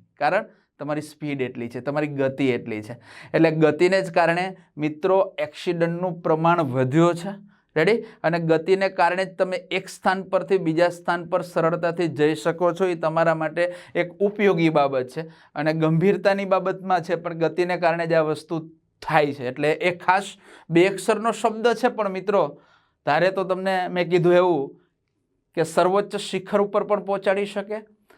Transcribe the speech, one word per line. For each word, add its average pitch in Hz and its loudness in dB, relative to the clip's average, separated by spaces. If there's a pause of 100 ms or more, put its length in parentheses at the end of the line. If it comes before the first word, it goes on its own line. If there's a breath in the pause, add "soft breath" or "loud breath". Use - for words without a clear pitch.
(180)
કારણ 175 0 (340 soft breath)
તમારી 147 -6
સ્પીડ 147 -6
એટલી 123 -6
છે, 123 -10
તમારી 147 -4
ગતિ 139 -2
એટલી 117 -2
છે. 113 -14 (420 loud breath)
એટલે 160 6
ગતિને 160 2
જ 170 -6
કારણે 180 0 (200 loud breath)
મિત્રો 165 0
એક્સિડન્ટનું 170 -4
પ્રમાણ 165 2
વધ્યું 139 2
છે. 170 -10 (480 soft breath)
રેડી? 202 2 (180 loud breath)
અને 165 0
ગતિને 170 2
કારણે 185 0
જ 190 -12
તમે 185 -2
એક 180 -6
સ્થાન 190 -2
પરથી 185 0
બીજા 165 2
સ્થાન 175 -4
પર 175 0
સરળતાથી 170 0
જઈ 151 2
શકો 165 0
છો. 175 -2
એ 180 0
તમારા 165 0
માટે 160 -2 (200 loud breath)
એક 170 -2
ઉપયોગી 196 2
બાબત 139 2
છે - -12 (340 loud breath)
અને 151 -2
ગંભીરતાની 185 2
બાબતમાં 185 0
છે, 170 -4
પણ 165 -6
ગતિને 165 0
કારણે 170 0
જ 165 0
આ 165 4
વસ્તુ 156 -4 (320)
થાય 151 2
છે. 127 -6
એટલે 147 0
એ 170 0
ખાસ 190 0 (340 loud breath)
બે 170 6
અક્ષરનો 214 -2
શબ્દ 226 -2
છે, 240 0
પણ 208 -4
મિત્રો 185 -2 (460 soft breath)
ધારે 160 4
તો 190 -2
તમને 185 -2
મેં 175 -2
કીધું 175 4
એવું 175 2 (720)
કે 160 2
સર્વોચ્ચ 190 0
શિખર 202 -2
ઉપર 202 0
પણ 202 -2
પહોંચાડી 196 -2
શકે 208 -8 (420 soft breath)